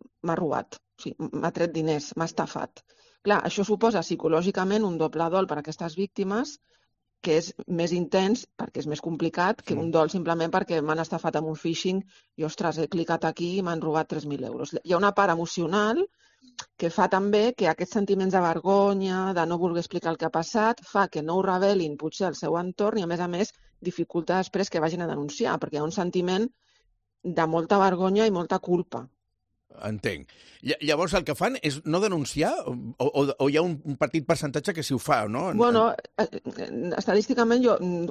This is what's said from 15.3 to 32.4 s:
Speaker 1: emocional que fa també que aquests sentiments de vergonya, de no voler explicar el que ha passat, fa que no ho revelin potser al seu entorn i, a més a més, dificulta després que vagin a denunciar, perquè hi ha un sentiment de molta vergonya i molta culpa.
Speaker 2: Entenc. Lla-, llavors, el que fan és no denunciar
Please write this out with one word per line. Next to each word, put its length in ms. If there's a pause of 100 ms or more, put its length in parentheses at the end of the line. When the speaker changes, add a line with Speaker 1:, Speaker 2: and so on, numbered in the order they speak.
Speaker 1:
emocional 760 (680)
que 140
fa 180
també 460
que 140
aquests 260
sentiments 380
de 80
vergonya, 960
de 120
no 120
voler 220
explicar 320
el 40
que 100
ha 40
passat, 540
fa 240
que 140
no 160
ho 40
revelin 540
potser 320
al 80
seu 200
entorn 420
i, 40
a 40
més 140
a 60
més, 260 (280)
dificulta 580
després 320
que 100
vagin 220
a 60
denunciar, 500
perquè 160
hi 40
ha 60
un 80
sentiment 560 (720)
de 240
molta 320
vergonya 480
i 40
molta 280
culpa. 500 (760)
Speaker 2:
Entenc. 460 (320)
Lla-, 180
llavors, 340
el 100
que 120
fan 260
és 220
no 160
denunciar 500 (160)